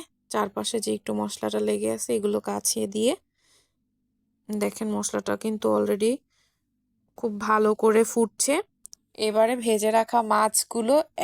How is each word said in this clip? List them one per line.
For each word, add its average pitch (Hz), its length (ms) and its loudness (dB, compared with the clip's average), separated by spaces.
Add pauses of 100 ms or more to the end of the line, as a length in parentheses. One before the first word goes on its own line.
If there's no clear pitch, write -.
(280)
চারপাশে 214 520 -4
যে 214 140 -4
একটু 214 200 -8
মশলাটা 208 460 -4
লেগে 214 320 -2
আছে 226 220 -6
এগুলো 208 260 0
কাছিয়ে 208 480 -4
দিয়ে, 214 240 0 (1400)
দেখেন 208 440 -4
মশলাটা 208 440 -4
কিন্তু 214 380 -4
already 208 380 0 (1040)
খুব 226 220 -4
ভালো 214 340 4
করে 220 300 4
ফুটছে। 233 500 0 (640)
এবারে 220 380 2
ভেজে 220 340 2
রাখা 226 320 2
মাছগুলো 220 720 2 (300)